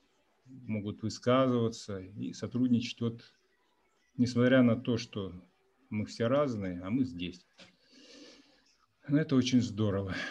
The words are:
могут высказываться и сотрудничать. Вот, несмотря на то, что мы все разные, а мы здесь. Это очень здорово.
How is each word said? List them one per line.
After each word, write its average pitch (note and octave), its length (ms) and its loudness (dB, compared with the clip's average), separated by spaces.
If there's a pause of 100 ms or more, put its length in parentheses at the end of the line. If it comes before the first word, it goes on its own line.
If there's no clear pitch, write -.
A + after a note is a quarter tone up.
(460)
могут A2 560 -8
высказываться A#2 1000 0
и G#2+ 320 -10
сотрудничать. A#2+ 680 -2
Вот, A#2 220 -4 (920)
несмотря B2 460 4
на A#2 140 6
то, A#2+ 200 -2
что G2 380 -8 (560)
мы G#2+ 160 -4
все A#2 220 -2
разные, A2 540 0
а F#2 80 -8
мы C3 140 0
здесь. F2 400 -8 (1600)
Это D3 300 2
очень B2 240 4
здорово. G2 540 0 (160)